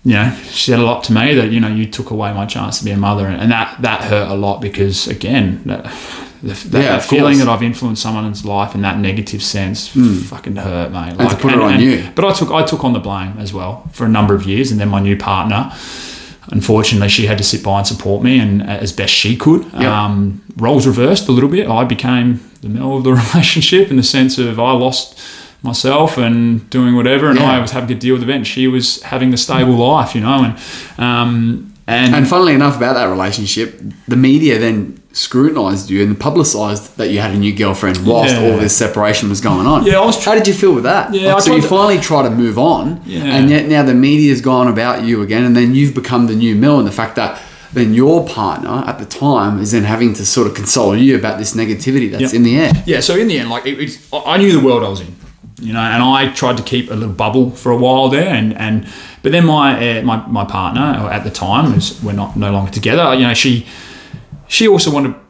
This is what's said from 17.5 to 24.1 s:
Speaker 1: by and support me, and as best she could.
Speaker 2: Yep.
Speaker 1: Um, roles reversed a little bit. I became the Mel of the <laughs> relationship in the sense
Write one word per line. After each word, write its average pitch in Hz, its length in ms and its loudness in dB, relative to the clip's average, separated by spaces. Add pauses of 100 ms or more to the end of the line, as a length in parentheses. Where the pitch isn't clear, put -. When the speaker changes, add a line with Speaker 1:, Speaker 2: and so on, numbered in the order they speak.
Speaker 1:
by 101 160 -2
and 101 80 -2
support 101 360 -2
me, 127 160 4
and 104 240 2
as 101 300 -6
best 98 200 -2
she 113 220 0
could. 160 380 2
Speaker 2:
Yep. 127 100 -2
Speaker 1:
Um, 104 580 0 (160)
roles 123 300 2
reversed 135 400 2
a 135 40 0
little 131 180 4
bit. 196 180 0
I 113 160 0
became 123 560 0 (220)
the 113 80 -10
Mel 131 280 -4
of 131 60 -4
the 131 100 2
<laughs> 117 200 2
relationship 185 560 2
in 131 80 2
the 127 60 4
sense 131 340 2